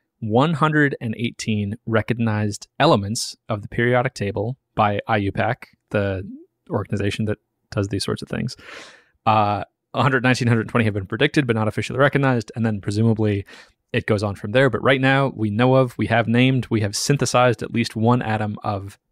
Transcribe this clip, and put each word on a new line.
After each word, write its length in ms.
one 360
hundred 440
and 160
eighteen 600
recognized 840
elements 580
of 140
the 60
periodic 480
table 420
by 340
I 100
U 140
pac, 460
the 360
organization 540
that 120
does 200
these 140
sorts 200
of 60
things? 280
Uh, 360
a 80
hundred 220
nineteen, 240
hundred 220
twenty 160
have 100
been 100
predicted, 400
but 100
not 120
officially 320
recognized, 560
and 100
then 160
presumably 640
it 120
goes 160
on 140
from 160
there. 180
But 140
right 160
now, 340
we 160
know 260
of, 220
we 100
have 200
named, 420
we 120
have 120
synthesized 720
at 80
least 240
one 260
atom 400
of 380